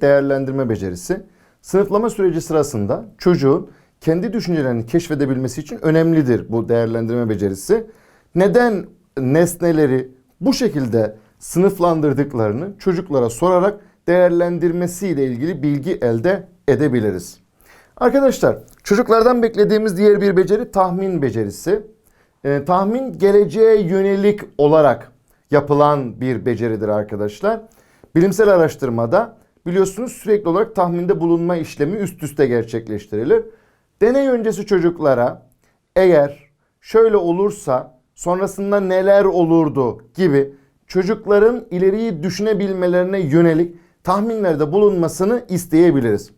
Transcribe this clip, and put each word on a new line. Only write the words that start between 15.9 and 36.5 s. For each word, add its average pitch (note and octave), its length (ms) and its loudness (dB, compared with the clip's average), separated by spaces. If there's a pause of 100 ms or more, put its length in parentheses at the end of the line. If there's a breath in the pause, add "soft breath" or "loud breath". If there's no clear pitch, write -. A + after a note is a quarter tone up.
elde B2 560 -2 (200)
edebiliriz. A#2 720 -2 (560 soft breath)
Arkadaşlar, B3 640 2 (260)
çocuklardan A3+ 580 2
beklediğimiz G#3+ 540 0
diğer G3+ 240 4
bir G3 160 0
beceri G3+ 340 0
tahmin F#3 520 -2
becerisi. A2+ 600 -4 (640)
Ee, C#3+ 220 -2
tahmin G3 520 -2
geleceğe G#3 640 4
yönelik G3 600 0 (180)
olarak D3 540 2 (380)
yapılan C#3+ 680 0
bir B2 260 -4
beceridir A2 420 -2
arkadaşlar. G#2+ 720 -4 (540 soft breath)
Bilimsel F#3+ 340 2
araştırmada D#3 880 0 (300 soft breath)
biliyorsunuz F#3+ 460 -2
sürekli G#3 360 -2
olarak G#3 260 -2
tahminde F3 460 -2
bulunma E3+ 360 0
işlemi D#3+ 400 -4
üst G3+ 260 -8
üste D3 240 -2
gerçekleştirilir. A2+ 1000 -4 (580 loud breath)
Deney C4+ 260 2
öncesi G#3+ 380 -2
çocuklara E3 800 0 (500)
eğer E3+ 540 2 (300)